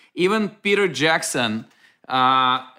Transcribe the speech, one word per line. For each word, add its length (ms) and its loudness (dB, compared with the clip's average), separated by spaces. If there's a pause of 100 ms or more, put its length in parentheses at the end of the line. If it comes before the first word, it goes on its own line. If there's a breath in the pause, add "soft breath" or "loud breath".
(160 loud breath)
even 340 0 (120)
Peter 260 0
Jackson, 800 -2 (420 soft breath)
uh, 520 2 (180)